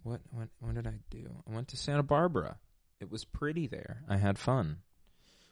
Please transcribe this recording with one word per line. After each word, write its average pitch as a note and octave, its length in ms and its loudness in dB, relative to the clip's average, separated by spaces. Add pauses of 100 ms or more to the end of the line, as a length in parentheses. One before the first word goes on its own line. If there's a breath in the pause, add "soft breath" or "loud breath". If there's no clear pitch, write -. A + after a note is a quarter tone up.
what, A#2 180 -6 (100)
what, A2+ 180 -8 (100)
what A2+ 160 -4
did A2+ 120 -2
I A2 60 -4 (160)
do? - 200 -10 (200)
I A2 40 -6
went A#2 160 -6
to - 80 -10
Santa C#3+ 260 2
Barbara. D3 540 4 (420)
It F2 120 -12
was A2 140 -6
pretty D3+ 420 -2
there. - 400 -8
I G2+ 100 4
had G2+ 200 6
fun. G#2+ 400 2 (760 soft breath)